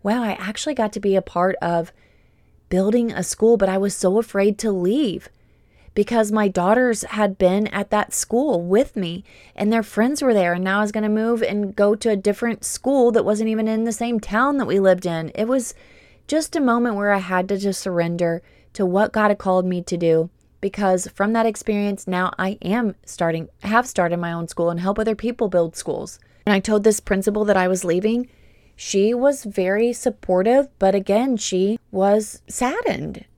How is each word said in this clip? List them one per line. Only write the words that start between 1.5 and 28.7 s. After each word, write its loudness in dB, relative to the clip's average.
of -2
building 2
a -4
school," 4
but 2
I 0
was 0
so 2
afraid 0
to 0
leave -2
because 2
my 2
daughters 2
had -2
been 2
at -4
that -2
school 0
with 0
me -6
and 0
their 2
friends 0
were 4
there. 4
And -2
now 0
I 2
was -2
gonna -2
move 0
and -4
go 4
to -2
a 2
different -2
school 2
that 2
wasn't 0
even -2
in -2
the -2
same -4
town 0
that -2
we 2
lived 4
in. -4
It -2
was -2
just -2
a 0
moment 0
where 0
I 4
had -2
to 0
just -4
surrender -2
to -2
what 2
God 2
had 0
called 0
me -2
to -6
do, 2
because 0
from 0
that 2
experience, -2
now -2
I -4
am -2
starting, -4
have 0
started 0
my -4
own -6
school -2
and -2
help -2
other 0
people -4
build 0
schools. -8
And 4
I 4
told 0
this 4
principal -2
that 4
I 2
was 0
leaving. 0